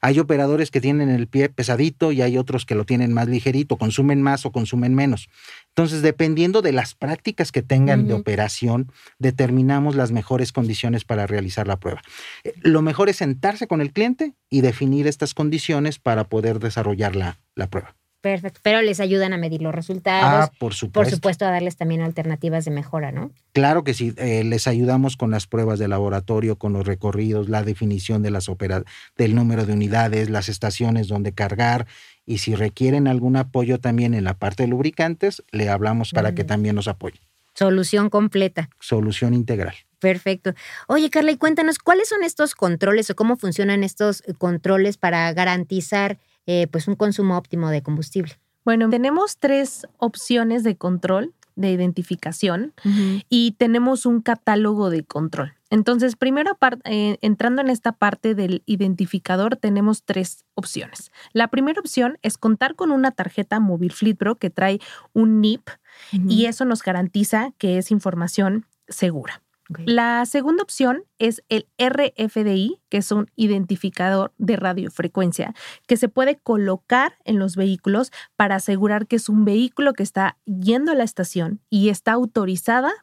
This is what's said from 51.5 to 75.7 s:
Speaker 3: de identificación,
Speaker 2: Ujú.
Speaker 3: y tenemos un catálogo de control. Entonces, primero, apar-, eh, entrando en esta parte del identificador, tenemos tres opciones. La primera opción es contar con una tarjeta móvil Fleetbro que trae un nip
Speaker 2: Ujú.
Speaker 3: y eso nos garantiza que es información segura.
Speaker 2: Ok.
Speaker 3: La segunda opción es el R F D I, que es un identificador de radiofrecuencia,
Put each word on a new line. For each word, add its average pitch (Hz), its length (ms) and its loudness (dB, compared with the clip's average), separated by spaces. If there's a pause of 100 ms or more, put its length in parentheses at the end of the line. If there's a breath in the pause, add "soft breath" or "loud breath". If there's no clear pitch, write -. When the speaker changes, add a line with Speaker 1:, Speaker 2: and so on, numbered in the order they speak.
Speaker 3:
de 190 160 0
identificación, 180 1000 -2 (100)
Speaker 2:
Ujú. 202 440 0
Speaker 3:
y 233 300 2
tenemos 247 480 2
un 233 160 2
catálogo 214 640 2
de 165 140 0
control. 151 520 -6 (140)
Entonces, 233 460 2
primero, 285 380 0
apar-, 254 320 0
eh, 208 360 -2
entrando 233 400 0
en 269 80 0
esta 233 240 0
parte 214 420 0
del 185 300 -2
identificador, 196 920 0
tenemos 208 480 0
tres 190 500 -6
opciones. - 560 -12 (220 loud breath)
La 226 160 2
primera 277 320 0
opción 262 420 -2
es - 160 -4
contar 262 380 0
con 330 160 0
una 262 180 2
tarjeta 208 500 -4
móvil 175 320 2
Fleetbro 214 440 0
que 190 120 -4
trae 196 320 0 (320 loud breath)
un 220 280 4
nip 214 280 0 (460 loud breath)
Speaker 2:
Ujú. 190 160 0
Speaker 3:
y 226 160 4
eso 233 180 -2
nos 233 180 0
garantiza 202 760 0
que 180 180 0
es 185 140 -2
información 190 720 0 (220)
segura. - 560 -4 (280)
Speaker 2:
Ok. 160 140 -12
Speaker 3:
La 233 400 2
segunda 285 380 0
opción 269 420 -2 (140)
es 226 320 -2
el 220 160 0 (100)
R 262 400 0
F 220 260 -2
D 202 140 2
I, 220 320 -2
que - 80 -2
es 202 160 0
un 208 240 -2
identificador 196 1040 0
de 214 180 2
radiofrecuencia, 180 1000 -2 (320 loud breath)